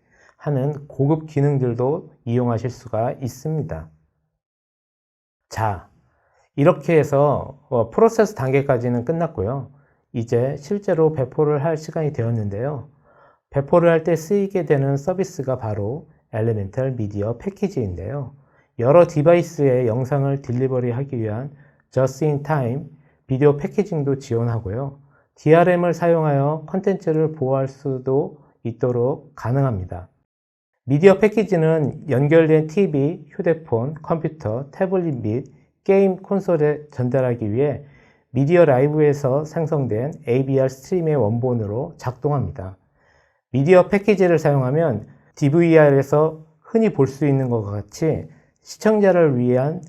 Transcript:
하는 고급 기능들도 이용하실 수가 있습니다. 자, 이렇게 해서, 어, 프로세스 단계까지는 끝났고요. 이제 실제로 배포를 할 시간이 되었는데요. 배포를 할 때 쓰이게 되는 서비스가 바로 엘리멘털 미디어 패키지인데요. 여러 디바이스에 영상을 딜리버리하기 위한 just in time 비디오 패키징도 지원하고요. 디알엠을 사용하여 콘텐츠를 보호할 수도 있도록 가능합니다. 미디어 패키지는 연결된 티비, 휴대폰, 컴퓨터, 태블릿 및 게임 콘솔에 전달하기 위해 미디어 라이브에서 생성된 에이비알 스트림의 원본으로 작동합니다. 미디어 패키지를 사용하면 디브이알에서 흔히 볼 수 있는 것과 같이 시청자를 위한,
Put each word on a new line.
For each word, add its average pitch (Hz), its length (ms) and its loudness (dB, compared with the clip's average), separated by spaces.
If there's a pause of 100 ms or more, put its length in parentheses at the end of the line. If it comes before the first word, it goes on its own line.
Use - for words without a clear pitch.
(360)
하는 143 520 -6
고급 156 400 -2
기능들도 135 840 -2 (140)
이용하실 120 440 -2
수가 117 420 -6 (100)
있습니다. 139 680 -8 (1600)
자, 101 400 -6 (640)
이렇게 160 420 2
해서, 139 640 0 (100)
어, 117 200 0
프로세스 220 460 2
단계까지는 123 680 0
끝났고요. 139 680 -4 (400)
이제 123 460 -2
실제로 160 560 0
배포를 147 500 -2
할 160 140 0
시간이 156 360 -4
되었는데요. 113 760 -4 (600)
배포를 165 400 2
할 165 140 2
때 170 120 0
쓰이게 196 500 -2
되는 139 320 0
서비스가 143 600 -4
바로 107 520 -6 (240)
엘리멘털 113 600 -2
미디어 104 420 -6
패키지인데요. 123 960 -8 (460)
여러 156 280 6
디바이스에 147 800 2
영상을 135 540 -2
딜리버리하기 127 800 -4
위한 113 320 -6 (400)
just 131 320 -2
in 147 200 0
time 139 420 -2 (420)
비디오 143 300 4
패키징도 143 640 -4
지원하고요. 117 800 -4 (360)
디알엠을 175 580 4
사용하여 156 720 0
콘텐츠를 165 680 -2
보호할 135 340 -2
수도 135 720 -4 (260)
있도록 123 720 -2
가능합니다. 107 720 -4 (800)
미디어 180 340 4
패키지는 160 880 0
연결된 156 580 4
티비, 156 640 -2
휴대폰, 160 720 -4
컴퓨터, 151 720 -6
태블릿 175 500 -4
및 107 320 -6 (300)
게임 196 340 2
콘솔에 151 720 -2
전달하기 123 640 -2
위해 139 340 -2 (460)
미디어 156 340 4
라이브에서 143 800 2
생성된 143 680 -4 (140)
에이비알 131 420 2
스트림의 160 460 -2
원본으로 117 840 -2
작동합니다. 120 800 -6 (720)
미디어 175 360 4
패키지를 190 520 2
사용하면 143 680 0 (280)
디브이알에서 156 1080 4 (140)
흔히 226 320 0
볼 135 160 2
수 151 200 -4
있는 135 220 0
것과 110 220 -2
같이 104 560 -4 (340)
시청자를 185 760 2
위한, 123 520 0